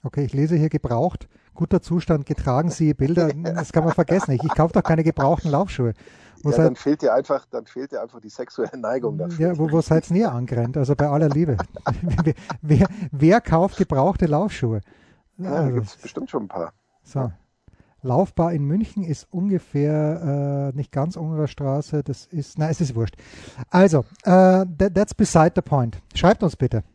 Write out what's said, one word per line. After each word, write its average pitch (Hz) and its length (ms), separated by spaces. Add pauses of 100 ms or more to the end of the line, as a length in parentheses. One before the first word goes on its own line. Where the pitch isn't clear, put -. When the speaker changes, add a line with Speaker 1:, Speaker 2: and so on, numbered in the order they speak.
Speaker 1:
Okay, 143 200
ich 127 100
lese 156 220
hier 156 120
gebraucht, 139 600 (260)
guter 170 280
Zustand, 160 440
getragen, 143 440
siehe 151 240
Bilder. 160 340
Speaker 2:
<laughs> 147 140
Speaker 1:
Das 165 300
kann 160 120
man 165 100
vergessen. 170 380
Ich, 127 120
ich 160 100
kaufe 165 200
doch 196 80
keine 165 200
gebrauchten 156 480
Laufschuhe. 139 420 (500)
Wo 147 80
Speaker 2:
Ja, - 20
Speaker 1:
es 120 60
halt 160 100
Speaker 2:
dann 127 80
fehlt 151 240
dir 127 140
einfach, 135 360
dann 117 140
fehlt 131 280
dir 117 100
einfach 117 180
die 107 80
sexuelle 123 480
Neigung 120 400
dafür. 165 320
Speaker 1:
Ja, 175 100
wo, 156 140
wo 165 60
es - 120
halt 160 200
näher 190 220
angrenzt, 120 440
also 139 180
bei 143 140
aller 147 220
Liebe. 143 260 (300)
<laughs> - 100 (260)
Wer, 151 120 (260)
wer, 151 260 (260)
wer 156 280
kauft 170 380
gebrauchte 175 480
Laufschuhe? 147 560 (560)
Speaker 2:
Ja, 180 120
da 143 60
Speaker 1:
Also 139 180
Speaker 2:
gibt's 113 220
bestimmt - 340
schon 117 140
ein 95 40
paar. 85 240 (300)
Speaker 1:
So. - 180
Speaker 2:
Ja. 117 120 (680)
Speaker 1:
Laufbar 165 500
in 143 120
München 196 400
ist 156 260
ungefähr, 151 1400
äh, - 20
nicht 143 160
ganz 151 240
Ungerer 156 300
Straße, 143 560
das - 240
ist, - 320
na, 151 100
es 165 140
ist 131 120
wurscht. 113 220 (540)
Also, 180 300 (240)
äh, 185 420
that, 185 280
that's 202 200
beside 170 420
the 185 60
point. 123 360 (160)
Schreibt - 280
uns 175 140
bitte. 113 280 (100)